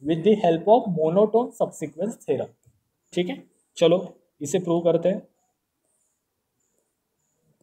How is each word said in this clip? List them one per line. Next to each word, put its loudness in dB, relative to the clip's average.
with -2
the 4
help 0
of 4
monotone 0
subsequence -6
theorem, -4
ठीक -2
है। -8
चलो 4
इसे -2
prove -2
करते 2
हैं, -4